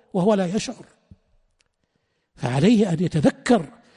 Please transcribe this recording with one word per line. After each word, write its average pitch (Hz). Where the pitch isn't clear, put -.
وهو 202
لا 190
يشعر. 208
فعليه 175
أن 160
يتذكر 165